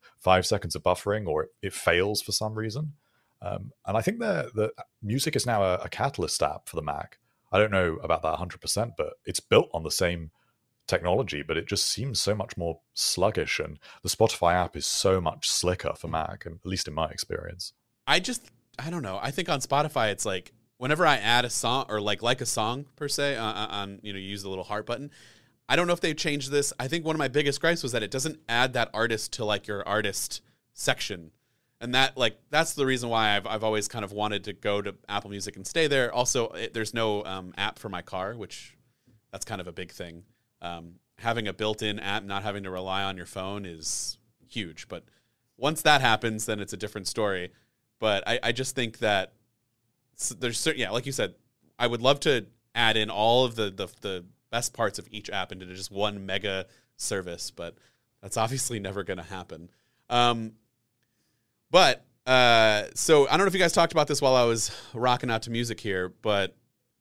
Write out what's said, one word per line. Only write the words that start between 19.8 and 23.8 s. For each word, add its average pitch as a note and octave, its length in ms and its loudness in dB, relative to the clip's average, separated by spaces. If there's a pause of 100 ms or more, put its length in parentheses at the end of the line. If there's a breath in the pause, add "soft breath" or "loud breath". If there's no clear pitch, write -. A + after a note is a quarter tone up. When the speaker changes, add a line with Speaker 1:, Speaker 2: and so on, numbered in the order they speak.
Speaker 2:
it's - 140 -4
like, F#2+ 280 -4 (240)
whenever D#3 280 2
I C#3+ 100 8
add A#2+ 300 4
a A#2+ 40 -4
song, B2 400 0
or, G#2+ 120 0
like, G#2 200 -2
like B2 200 0
a A#2+ 40 -6
song A#2+ 400 -2 (100)
per D3 120 -8
se, C#3 300 -2
uh, A2+ 60 -4
uh, G#2+ 280 -4
on, G2 320 -6